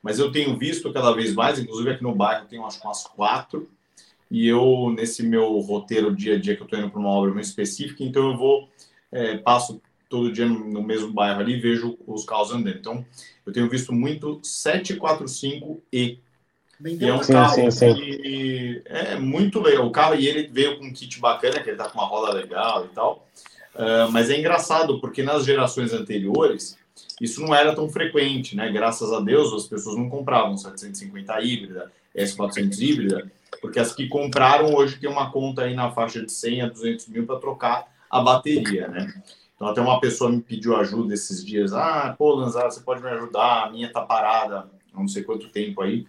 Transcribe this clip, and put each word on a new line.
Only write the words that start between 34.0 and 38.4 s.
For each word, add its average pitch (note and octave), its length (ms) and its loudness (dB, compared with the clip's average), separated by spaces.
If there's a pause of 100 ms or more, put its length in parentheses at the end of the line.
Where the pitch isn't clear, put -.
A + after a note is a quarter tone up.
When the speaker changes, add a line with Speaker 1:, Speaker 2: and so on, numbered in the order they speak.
Speaker 1:
compraram C#3+ 680 4
hoje C#3 240 4
tem C#3+ 120 -6
uma C#3 200 -2
conta C3+ 320 -4
aí B2 120 -2
na B2 160 -2
faixa A2+ 340 -4
de - 80 -12
cem B2 300 -4
a A#2 60 -2
duzentos A2+ 400 -6
mil A#2 180 -6
pra B2+ 100 -4
trocar B2 500 -4 (220)
a - 120 2
bateria, B2+ 680 2